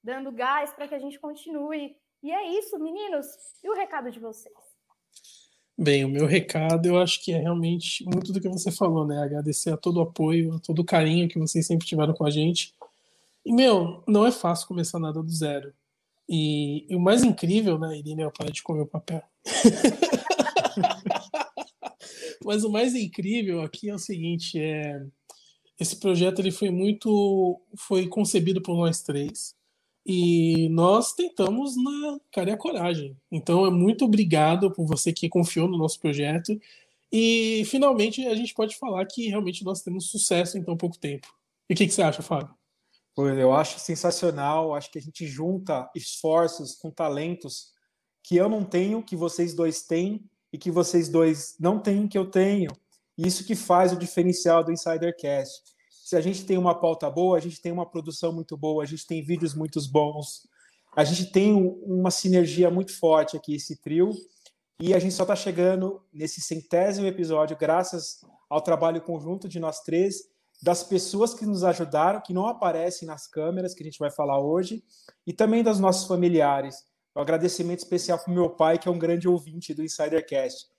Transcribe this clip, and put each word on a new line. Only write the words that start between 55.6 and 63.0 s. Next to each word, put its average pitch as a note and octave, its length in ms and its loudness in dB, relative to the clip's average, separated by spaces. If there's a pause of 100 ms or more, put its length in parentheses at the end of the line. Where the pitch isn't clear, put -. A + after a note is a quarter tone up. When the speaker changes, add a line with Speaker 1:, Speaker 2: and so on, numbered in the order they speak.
Speaker 3:
Se - 280 -6
a E3 40 6
gente F#3 240 -4
tem F#3 140 2
uma F3 200 2
pauta D#3+ 320 0
boa, F3 260 2
a D#3+ 40 4
gente E3 200 -10
tem E3+ 120 -6
uma F3 140 -4
produção E3 460 -6
muito D#3+ 240 -10
boa, D3+ 260 -2
a D3 40 -6
gente D#3 200 -12
tem D#3+ 160 -6
vídeos D#3 320 -4
muito D#3 260 -4 (100)
bons, D3 560 -2 (480)
a D3+ 100 4
gente F3 280 -2
tem G#3 220 6
um, F#3 140 6 (160)
uma F#3 260 0
sinergia F3+ 600 4
muito F#3+ 280 -2
forte D#3 380 4